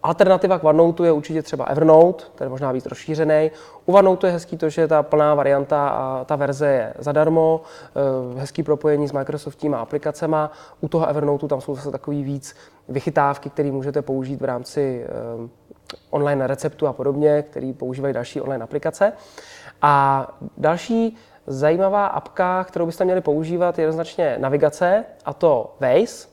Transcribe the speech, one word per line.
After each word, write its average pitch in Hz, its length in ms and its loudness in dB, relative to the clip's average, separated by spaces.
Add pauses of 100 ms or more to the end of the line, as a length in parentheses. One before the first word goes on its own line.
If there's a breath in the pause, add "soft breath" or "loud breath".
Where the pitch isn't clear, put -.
alternativa 185 560 4
k 160 60 -6
OneNoteu 165 400 4
je 170 80 4
určitě 156 300 -2
třeba 135 220 -6
Evernote, 160 600 6 (100)
ten - 120 -6
je 131 40 -6
možná 131 220 -4
víc 131 140 -4
rozšířený. 156 640 0 (360 loud breath)
U 175 60 0
OneNoteu 190 340 6
je 180 60 2
hezký 170 240 -6
to, 160 120 -2
že 160 200 0
ta 151 140 4
plná 151 320 4
varianta 139 540 0
a 131 360 -4
ta 151 120 -4
verze 143 320 -2
je 123 300 0
zadarmo, 160 640 2
eh, 131 800 -6
hezký 143 220 -8
propojení 147 460 0
s 135 40 -10
Microsoftíma 143 680 -6
aplikacema. 151 760 -4 (280 loud breath)
U 156 80 -6
toho 160 180 0
Evernoteu 143 420 -2
tam 139 120 -2
jsou 143 140 -8
zase 139 160 -10
takový 143 320 -6
víc 139 340 -8 (320 soft breath)
vychytávky, 143 640 -2
který 143 200 -2
můžete 139 320 -4
použít 135 380 -6
v 131 40 -6
rámci, 127 600 -4
eh, 117 440 -10 (640)
online 143 360 0
receptu 143 400 -4
a 135 60 0
podobně, 147 500 2
který 135 300 -8
používají 131 420 -6
další 120 260 -6
online 131 240 -6
aplikace. 160 480 -2 (680 loud breath)
A 139 440 4 (300)
další 226 600 0 (300 loud breath)
zajímavá 180 600 2
apka, 185 580 -2
kterou 170 220 -4
byste 170 180 -2
měli 185 160 2
používat, 170 580 -2
je 170 40 0
jednoznačně 160 580 -2
navigace, 151 640 2 (200)
a 151 80 -6
to 147 480 0
Waze 139 520 0